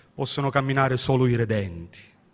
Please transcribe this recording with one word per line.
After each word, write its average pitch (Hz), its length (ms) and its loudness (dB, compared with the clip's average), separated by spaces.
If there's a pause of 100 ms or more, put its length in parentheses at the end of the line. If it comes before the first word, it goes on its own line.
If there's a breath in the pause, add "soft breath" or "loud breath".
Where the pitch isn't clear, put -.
(140)
possono 139 360 -2
camminare 135 480 2
solo 131 280 2
i 120 100 4
redenti, 101 640 -4 (340)